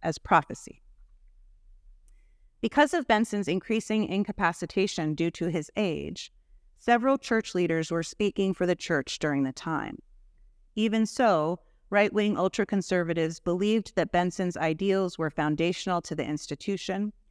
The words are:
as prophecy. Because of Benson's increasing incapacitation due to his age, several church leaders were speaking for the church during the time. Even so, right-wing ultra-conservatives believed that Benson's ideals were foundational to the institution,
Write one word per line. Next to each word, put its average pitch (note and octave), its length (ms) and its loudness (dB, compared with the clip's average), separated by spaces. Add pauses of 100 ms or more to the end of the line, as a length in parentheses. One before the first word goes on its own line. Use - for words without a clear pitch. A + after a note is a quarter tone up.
as E3 160 -2
prophecy. - 640 0 (1800)
Because C#4+ 340 4
of D#4+ 140 0
Benson's G#3 400 2
increasing G#3+ 580 0
incapacitation F#3 1080 -2
due E3 160 0
to E3 160 -4
his E3 300 -4
age, D#3+ 560 -4 (480)
several A#3+ 360 2
church - 380 -2
leaders E3 360 0
were E3 120 -2
speaking G3 500 0
for F3+ 140 -2
the F3 100 2
church - 440 -2
during C#3 240 0
the C3 80 -2
time. - 460 -6 (800)
Even A3 300 2
so, F3 520 2 (320)
right-wing G#3 460 2
ultra-conservatives F3 1040 0
believed G3+ 560 0
that - 160 2
Benson's F3+ 460 0
ideals F#3 580 0
were D#3+ 140 -2
foundational E3 720 0
to - 120 -10
the D3+ 100 -2
institution, G3 880 -6 (180)